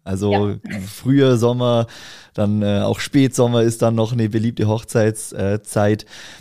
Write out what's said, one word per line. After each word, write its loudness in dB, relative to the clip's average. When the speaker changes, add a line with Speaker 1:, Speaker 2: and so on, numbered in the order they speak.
Speaker 1:
also -2
Speaker 2:
Ja. 0
Speaker 1:
früher 2
Sommer, 0
dann, 0
äh, 0
auch -2
Spätsommer 2
ist 0
dann 2
noch 0
eine 0
beliebte -2
Hochzeits-, -2
äh, -4
Zeit. 0